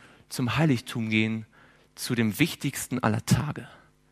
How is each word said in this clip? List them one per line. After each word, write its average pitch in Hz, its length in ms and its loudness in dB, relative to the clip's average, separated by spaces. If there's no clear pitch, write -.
zum 120 260 -2
Heiligtum 123 540 0
gehen, 110 380 0
zu - 180 -6
dem 110 240 2
wichtigsten - 640 -2
aller 113 260 0
Tage, - 420 0